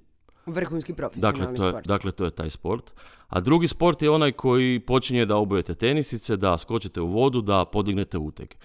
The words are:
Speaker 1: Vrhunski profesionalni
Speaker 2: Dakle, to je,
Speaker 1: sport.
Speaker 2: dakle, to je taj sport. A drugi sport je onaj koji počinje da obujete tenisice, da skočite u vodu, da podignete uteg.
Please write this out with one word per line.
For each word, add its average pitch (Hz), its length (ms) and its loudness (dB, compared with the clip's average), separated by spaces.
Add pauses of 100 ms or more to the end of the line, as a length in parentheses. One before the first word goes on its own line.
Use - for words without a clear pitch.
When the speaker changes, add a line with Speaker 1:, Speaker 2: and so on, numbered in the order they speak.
(460)
Speaker 1:
Vrhunski 165 480 -6
profesionalni 107 460 -2
Speaker 2:
Dakle, 127 160 -4
to 101 100 0
je, 92 60 2
Speaker 1:
sport. - 160 -10
Speaker 2:
dakle, 98 240 -2
to 98 120 -4
je 82 60 0
taj 80 200 -8
sport. 104 420 -8 (360)
A 92 120 -2
drugi 160 280 4
sport 165 340 0
je 151 80 4
onaj 151 220 4
koji 127 480 2
počinje 123 460 0
da 104 100 2
obujete 98 380 0
tenisice, 123 600 0
da 92 220 2
skočite 110 420 -6
u 85 60 0
vodu, 120 340 2
da 98 240 2
podignete 101 540 -2
uteg. - 360 -10 (100)